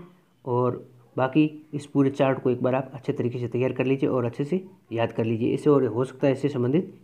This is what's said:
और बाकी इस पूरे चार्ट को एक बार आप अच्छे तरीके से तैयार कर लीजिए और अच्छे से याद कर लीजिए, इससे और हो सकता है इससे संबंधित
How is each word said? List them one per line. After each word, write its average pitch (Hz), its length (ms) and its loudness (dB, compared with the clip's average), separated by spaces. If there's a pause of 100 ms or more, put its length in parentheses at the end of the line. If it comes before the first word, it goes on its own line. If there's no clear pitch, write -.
(460)
और 123 400 0 (320)
बाकी 151 320 2 (240)
इस 143 120 -8
पूरे 139 260 2
चार्ट 135 280 2
को 127 100 0
एक 123 140 0
बार 127 120 2
आप 131 180 -4
अच्छे - 200 -6
तरीके 123 260 -4
से 120 80 -4
तैयार 123 260 -2
कर 123 120 -2
लीजिए 135 240 0
और 120 160 0
अच्छे 120 180 -4
से 185 200 -2 (280)
याद 117 200 -2
कर 113 140 -2
लीजिए, 117 240 0
इससे - 200 2
और 139 160 6
हो 113 200 -2
सकता 139 220 -2
है 139 60 4
इससे 135 160 -2
संबंधित 131 440 0 (100)